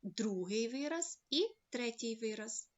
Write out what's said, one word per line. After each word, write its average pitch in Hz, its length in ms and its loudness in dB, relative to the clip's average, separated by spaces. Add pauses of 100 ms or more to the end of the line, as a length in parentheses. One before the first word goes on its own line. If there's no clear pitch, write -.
другий 202 640 0
вираз 302 520 -2 (100)
і 349 180 4 (220)
третій 233 440 0
вираз. 220 640 -4